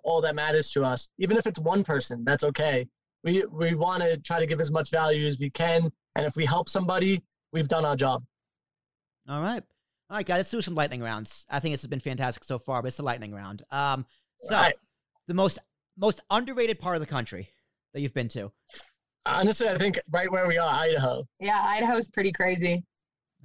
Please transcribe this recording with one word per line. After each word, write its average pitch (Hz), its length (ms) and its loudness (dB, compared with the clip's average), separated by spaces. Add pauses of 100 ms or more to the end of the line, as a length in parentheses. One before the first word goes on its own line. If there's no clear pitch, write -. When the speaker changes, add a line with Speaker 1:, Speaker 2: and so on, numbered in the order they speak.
Speaker 1:
all 165 180 2
that 156 140 0
matters 151 360 0
to 143 120 2
us. 127 260 -2 (100)
Even 190 180 2
if - 100 2
it's 175 120 -2
one 175 240 2
person, 143 420 -2
that's 143 180 2
okay. 143 440 0 (360)
We, 185 220 2
we 165 300 0
wanna 175 420 2
try 165 220 -2
to 160 80 2
give 151 120 0
as 151 120 -2
much 156 180 0
value 156 380 2
as 143 120 0
we 143 120 -2
can. 165 400 2 (240)
And 151 100 2
if 147 100 -2
we 160 100 2
help 143 240 2
somebody, 185 540 2 (300)
we've 156 140 2
done 160 180 2
our 143 100 2
job. 127 280 2 (1040)
Speaker 2:
All 147 120 -4
right. 214 220 -4 (480)
All 202 60 -6
right, 202 80 -4
guys, 180 140 2
let's 190 120 -4
do 233 100 -2
some 170 140 -6
lightning 143 260 -2
rounds. 110 480 -8
I 139 120 -2
think 151 100 -2
this 139 120 -4
has 131 40 -12
been 131 140 -6
fantastic 127 420 -4
so 127 160 -6
far, 127 220 -4
but 127 80 -4
it's 123 100 -6
a 147 40 -6
lightning 117 300 -6
round. 98 380 -12
Um, 139 340 -2 (360)
so, 214 140 -4
Speaker 1:
Right. 170 200 4 (520)
Speaker 2:
the 175 60 -4
most, 190 240 4 (400)
most 202 220 2 (100)
underrated 233 520 0
part 175 160 -2
of - 20 -2
the 151 80 -4
country 107 420 -6 (440)
that 143 80 -8
you've 139 120 -4
been 123 160 -2
to? 101 220 -8 (760)
Speaker 1:
Honestly, 208 440 2
I 185 80 0
think 196 320 0
right 175 200 0
where 185 200 0
we 165 80 2
are, 165 120 2
Idaho. 135 560 0 (140)
Speaker 3:
Yeah, 202 240 0
Idaho's 226 460 0
pretty 196 240 0
crazy. 175 500 0 (600)